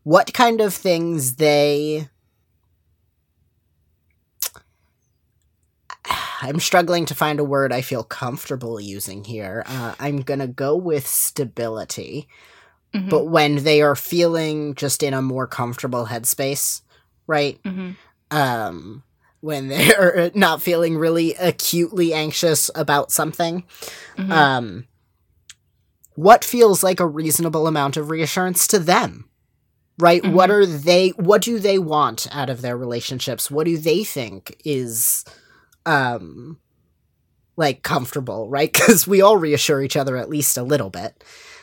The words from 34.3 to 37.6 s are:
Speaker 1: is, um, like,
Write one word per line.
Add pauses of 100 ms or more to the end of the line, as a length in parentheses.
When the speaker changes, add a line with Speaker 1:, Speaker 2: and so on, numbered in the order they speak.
Speaker 1:
is, (600)
um, (1000)
like,